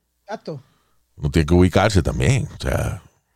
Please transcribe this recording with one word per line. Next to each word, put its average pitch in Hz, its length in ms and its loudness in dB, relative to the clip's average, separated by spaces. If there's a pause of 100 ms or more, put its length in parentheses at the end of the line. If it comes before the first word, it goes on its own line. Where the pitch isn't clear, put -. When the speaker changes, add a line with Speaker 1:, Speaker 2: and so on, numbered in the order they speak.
(220)
Speaker 1:
Exacto. 170 400 -12 (540)
Speaker 2:
uno 73 140 -4
tiene 78 140 2
que 78 100 0
ubicarse 92 480 4
también, - 460 0 (100)
o - 40 -14
sea. - 400 -4 (340)